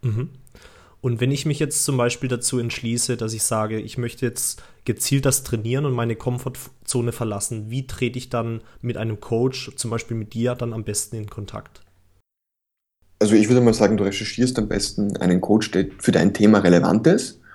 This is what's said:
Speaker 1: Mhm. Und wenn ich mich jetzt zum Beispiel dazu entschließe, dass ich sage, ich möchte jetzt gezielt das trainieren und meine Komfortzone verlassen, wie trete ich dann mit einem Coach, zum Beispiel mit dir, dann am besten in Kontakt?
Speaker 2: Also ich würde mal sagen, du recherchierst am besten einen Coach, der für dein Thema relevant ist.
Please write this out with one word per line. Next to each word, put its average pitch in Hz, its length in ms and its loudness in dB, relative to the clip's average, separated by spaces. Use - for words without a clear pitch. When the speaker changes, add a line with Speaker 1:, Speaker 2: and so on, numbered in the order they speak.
Speaker 1:
Mhm. 120 260 -4
Und 120 220 -2
wenn 131 80 2
ich 143 160 -2
mich 151 120 -2
jetzt 147 260 -2
zum 135 120 -2
Beispiel 120 320 -2
dazu 120 300 -2
entschließe, 117 580 -4
dass 110 160 -6
ich 110 100 -6
sage, 110 380 -2
ich - 160 -10
möchte 120 300 -4
jetzt - 360 -6
gezielt 135 400 0
das 131 180 2
trainieren 120 440 -2
und 131 80 0
meine 117 200 -2
Komfortzone 123 960 -6
verlassen, 107 580 -6
wie 131 160 -6
trete 127 320 -2
ich - 100 -10
dann 113 320 -4
mit 120 160 -4
einem 110 220 -4
Coach, 123 560 -2
zum 117 140 -6
Beispiel 113 280 -6
mit 107 160 -10
dir, 117 200 0
dann 117 200 -6
am 110 100 -6
besten - 320 -6
in 107 140 -8
Kontakt? - 500 -14
Speaker 2:
Also - 160 6
ich 107 120 6
würde 123 140 6
mal 117 100 6
sagen, 202 240 4
du 104 80 0
recherchierst 110 540 -2
am 107 100 0
besten - 480 -2
einen 90 240 2
Coach, 104 300 2
der 92 160 2
für - 140 2
dein 98 220 4
Thema 104 240 8
relevant 87 480 6
ist. 208 340 2